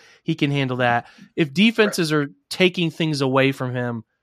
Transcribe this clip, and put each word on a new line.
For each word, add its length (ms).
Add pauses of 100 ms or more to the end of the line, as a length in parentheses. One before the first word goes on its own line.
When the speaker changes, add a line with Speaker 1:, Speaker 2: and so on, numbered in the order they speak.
(220)
Speaker 1:
he 140
can 160
handle 240
that. 300 (280)
If 180
defenses 600
Speaker 2:
Right. 160
Speaker 1:
are 20 (200)
taking 420
things 280
away 300
from 240
him, 300 (180)